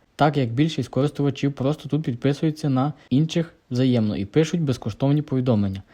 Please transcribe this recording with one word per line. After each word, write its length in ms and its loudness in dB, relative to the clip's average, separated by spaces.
так 220 2
як 120 0
більшість 400 0
користувачів 640 0
просто 360 -4
тут 140 -2
підписуються 680 -2
на 240 0
інших 440 0
взаємно 460 2
і 80 -4
пишуть 360 0
безкоштовні 600 0
повідомлення. 600 0